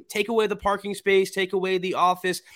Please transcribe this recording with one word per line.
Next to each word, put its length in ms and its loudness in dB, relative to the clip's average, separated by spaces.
Take 260 -4
away 180 2
the 80 -2
parking 400 -2
space, 340 2
take 220 -2
away 260 0
the 180 -2
office, 460 0